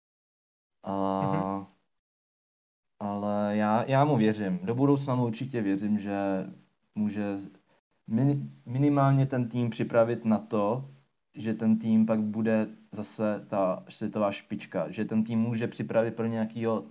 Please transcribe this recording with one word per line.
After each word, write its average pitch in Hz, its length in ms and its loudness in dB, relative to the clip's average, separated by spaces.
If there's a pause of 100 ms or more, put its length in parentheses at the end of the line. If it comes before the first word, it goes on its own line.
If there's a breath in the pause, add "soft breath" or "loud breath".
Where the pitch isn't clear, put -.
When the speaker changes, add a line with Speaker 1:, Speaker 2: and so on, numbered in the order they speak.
(840)
Speaker 1:
A 95 400 -2
Speaker 2:
Mhm. 95 440 -2 (1300)
Speaker 1:
ale 104 560 -2
já, 107 280 2
já 135 200 4
mu 151 120 2
věřím. 104 460 2
Do 113 120 -2
budoucna 139 400 2
mu 123 120 2
určitě 113 360 -4
věřím, 104 360 0
že 98 480 -2 (480)
může 101 440 -4 (720 soft breath)
mini-, 139 400 2 (160)
minimálně 139 600 4
ten 123 220 0
tým 120 220 0
připravit 113 540 2
na 110 140 4
to, 107 520 -2 (440)
že 110 200 -4
ten 110 240 2
tým 110 280 4
pak 110 160 2
bude 110 460 0 (240)
zase 107 580 -4
ta 95 380 0
světová 104 440 -2
špička. - 580 -6
Že 107 140 -4
ten 110 200 0
tým 113 140 -2
může 117 300 0
připravit 113 480 0
pro 113 100 -2
nějakýho 113 540 -2 (100)